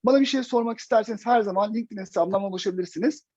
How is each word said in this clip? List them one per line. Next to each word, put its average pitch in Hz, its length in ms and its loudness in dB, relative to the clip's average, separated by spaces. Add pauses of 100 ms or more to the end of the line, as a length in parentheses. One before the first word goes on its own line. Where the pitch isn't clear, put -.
Bana 269 180 6
bir 269 40 4
şey 262 180 -2
sormak 233 360 -2
isterseniz 220 460 0
her 240 160 4
zaman 202 320 -2
LinkedIn 220 280 -6
hesabından 190 420 0
ulaşabilirsiniz. 185 920 -4